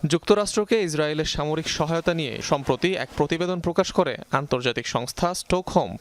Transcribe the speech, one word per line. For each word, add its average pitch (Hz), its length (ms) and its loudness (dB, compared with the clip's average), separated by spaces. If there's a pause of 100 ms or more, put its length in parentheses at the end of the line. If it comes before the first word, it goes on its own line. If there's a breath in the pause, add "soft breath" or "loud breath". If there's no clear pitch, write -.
(120)
যুক্তরাষ্ট্রকে 208 640 2 (120)
ইসরায়েলের 151 460 0
সামরিক 156 340 -2 (100)
সহায়তা 165 420 2
নিয়ে 123 140 -4 (160)
সম্প্রতি 143 400 0 (120)
এক 135 60 -6 (100)
প্রতিবেদন 175 480 0
প্রকাশ 175 220 2 (100)
করে 147 160 2 (260)
আন্তর্জাতিক 123 540 0
সংস্থা 131 340 -2 (120)
স্টকহোম 180 500 0 (100)